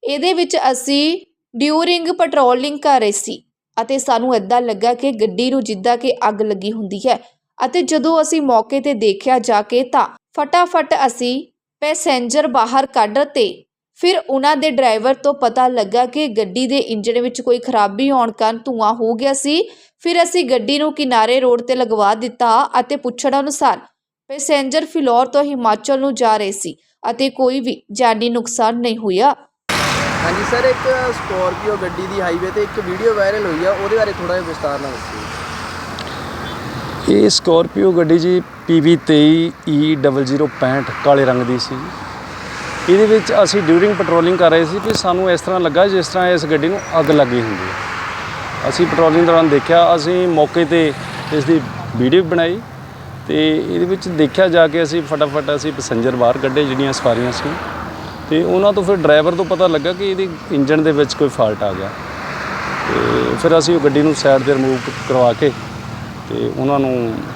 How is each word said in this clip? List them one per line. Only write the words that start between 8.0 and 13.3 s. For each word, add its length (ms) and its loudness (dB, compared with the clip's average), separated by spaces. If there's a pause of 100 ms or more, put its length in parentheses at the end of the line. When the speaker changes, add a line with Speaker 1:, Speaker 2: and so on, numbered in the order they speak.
Speaker 1:
ਅਸੀਂ 200 0
ਮੌਕੇ 380 0
ਤੇ 140 -2
ਦੇਖਿਆ 440 0
ਜਾ 240 0
ਕੇ 200 0
ਤਾਂ 240 0 (320)
ਫਟਾਫਟ 560 2 (120)
ਅਸੀਂ 400 -4 (340)
ਪੈਸੇਂਜਰ 680 0
ਬਾਹਰ 400 2
ਕੱਢ 320 0
ਤੇ 460 -2 (360)